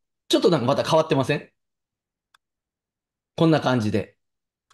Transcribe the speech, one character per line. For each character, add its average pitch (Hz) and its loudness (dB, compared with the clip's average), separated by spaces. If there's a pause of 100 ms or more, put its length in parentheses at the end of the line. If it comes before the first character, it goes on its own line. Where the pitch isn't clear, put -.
(280)
ち - 2
ょ - 0
っ 254 0
と 196 4
な 165 2
ん 135 -2
か 117 -4
ま 139 0
た 123 -2
変 160 0
わ 160 2
っ - -8
て 156 -2
ま 135 0
せ 147 -4
ん？ - -14 (1900)
こ 165 2
ん 165 4
な 147 2
感 127 -2
じ 107 -2
で。 - -6 (580)